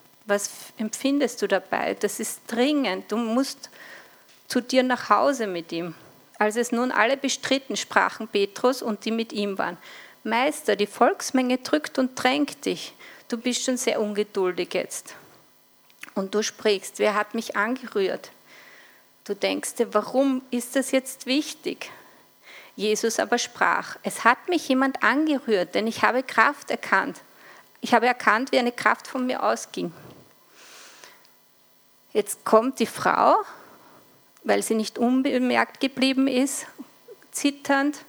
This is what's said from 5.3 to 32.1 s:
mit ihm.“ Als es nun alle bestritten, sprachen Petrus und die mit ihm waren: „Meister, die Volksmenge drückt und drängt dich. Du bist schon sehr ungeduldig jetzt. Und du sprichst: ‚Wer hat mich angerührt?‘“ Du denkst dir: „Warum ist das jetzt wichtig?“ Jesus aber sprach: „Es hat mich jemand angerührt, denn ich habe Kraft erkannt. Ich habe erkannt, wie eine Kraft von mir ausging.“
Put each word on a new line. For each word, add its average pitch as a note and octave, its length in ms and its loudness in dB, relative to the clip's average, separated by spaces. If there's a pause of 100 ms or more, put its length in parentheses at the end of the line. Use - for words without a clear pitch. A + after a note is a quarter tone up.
mit E3+ 240 -6
ihm.“ E3 240 -6 (420)
Als G#3+ 180 2
es A#3 160 0
nun B3 200 0
alle A#3+ 260 2
bestritten, - 580 -2
sprachen G3 520 0
Petrus G#3 540 0
und A3 220 -4
die A3 80 -4
mit A3+ 220 -4
ihm G3+ 240 -4
waren: F3 200 -4 (460)
„Meister, A#3 520 0
die G3+ 120 0
Volksmenge B3+ 720 2
drückt D4+ 400 -2
und B3+ 180 0
drängt C#4 500 0
dich. F3+ 280 -6 (340)
Du A#3 100 -6
bist A#3+ 280 -4
schon B3+ 120 0
sehr - 220 -2
ungeduldig G3 760 -2
jetzt. - 400 -8 (1000)
Und G3 220 -4
du G#3 80 2
sprichst: - 560 -2
‚Wer G#3 160 2
hat G#3 180 -2
mich A3+ 220 -6
angerührt?‘“ A3 720 -2 (960)
Du G3+ 80 -4
denkst G3 420 -4
dir: G#3 180 -2
„Warum B3+ 480 2 (100)
ist A#3+ 240 -4
das C4 160 0
jetzt C4 340 -2
wichtig?“ - 640 -4 (840)
Jesus G#3+ 440 0
aber G#3 180 2
sprach: - 640 0
„Es - 200 -6
hat - 260 4
mich F4 180 -2
jemand C4 340 2
angerührt, A#3 720 0
denn G#3 120 0
ich A3 160 -6
habe A3+ 200 4
Kraft B3+ 460 2
erkannt. F#3+ 520 0 (580)
Ich - 140 -4
habe A#3 120 6
erkannt, B3 460 2
wie C4 80 4
eine A#3+ 140 0
Kraft - 340 2
von B3+ 180 -4
mir B3+ 160 -2
ausging.“ F#3 520 -2 (2250)